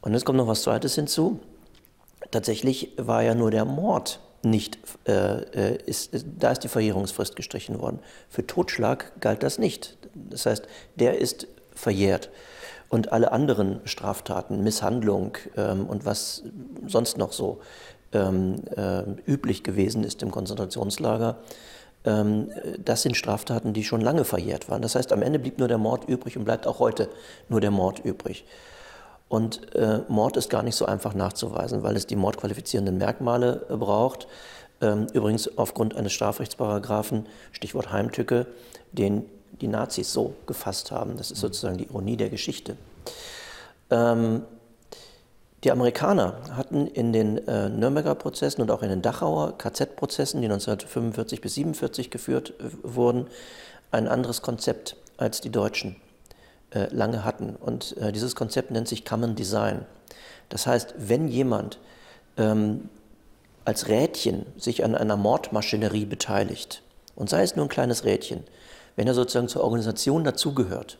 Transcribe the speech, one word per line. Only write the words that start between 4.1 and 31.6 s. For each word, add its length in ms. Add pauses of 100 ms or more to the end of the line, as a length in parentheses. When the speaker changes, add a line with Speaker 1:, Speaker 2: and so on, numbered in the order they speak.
Speaker 1:
nicht, 360 (280)
äh, 680
äh, 100
ist, 300
ist, 120 (120)
da 140
ist 120
die 40
Verjährungsfrist 680
gestrichen 440
worden. 180 (300)
Für 180
Totschlag 760
galt 220
das 160
nicht. 400 (160)
Das 320
heißt, 200 (280)
der 240
ist 300 (260)
verjährt. 560 (580)
Und 220
alle 220
anderen 520
Straftaten, 760
Misshandlung, 760 (180)
ähm, 300
und 180
was 400 (420)
sonst 320
noch 140
so, 260 (540)
ähm, 500 (140)
äh, 260 (240)
üblich 380
gewesen 400
ist 180
im 80
Konzentrationslager, 1080 (680)
ähm, 440 (300)
das 240
sind 140
Straftaten, 560
die 100
schon 180
lange 240
verjährt 460
waren. 120
Das 120
heißt, 180
am 100
Ende 180
blieb 180
nur 80
der 120
Mord 300
übrig 280
und 80
bleibt 240
auch 100
heute 300 (400)
nur 120
der 120
Mord 320
übrig. 400 (840)
Und, 460
äh, 320
Mord 300
ist 120
gar 140
nicht 140
so 100
einfach 260
nachzuweisen, 680